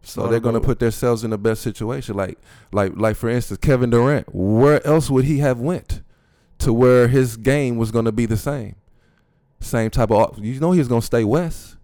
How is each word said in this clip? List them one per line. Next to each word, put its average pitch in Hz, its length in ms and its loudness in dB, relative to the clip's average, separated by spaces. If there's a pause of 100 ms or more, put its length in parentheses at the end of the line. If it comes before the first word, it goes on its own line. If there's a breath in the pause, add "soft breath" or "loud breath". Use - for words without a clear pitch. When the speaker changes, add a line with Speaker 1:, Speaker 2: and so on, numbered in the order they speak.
Speaker 1:
So - 180 -8
Speaker 2:
Not 117 80 0
Speaker 1:
they're 113 100 2
gonna 117 160 0
Speaker 2:
about 113 100 -2
Speaker 1:
put 131 120 0
themselves 117 440 0
in 117 60 -4
the 110 80 -4
best 107 240 -2
situation. 113 560 -8
Like, 98 200 -6 (360 soft breath)
like, 98 240 0
like, 107 180 0
for 117 140 -4
instance, 120 320 -4
Kevin 127 280 2
Durant, 120 460 2
where 113 500 4
else 151 240 2
would 131 140 2
he 147 160 0
have 131 220 0
went - 400 -6 (580)
to 120 140 2
where 123 340 6
his 127 300 0
game 127 400 -2
was 113 120 -2
gonna 113 220 0
be 117 140 -2
the 110 120 -2
same? 120 380 -8 (880)
Same 113 280 -2
type 113 220 0
of, 110 280 2
you 120 200 -8
know, 170 140 0
he 180 60 4
was 127 100 0
gonna 117 120 2
stay 117 220 0
west. 160 600 -4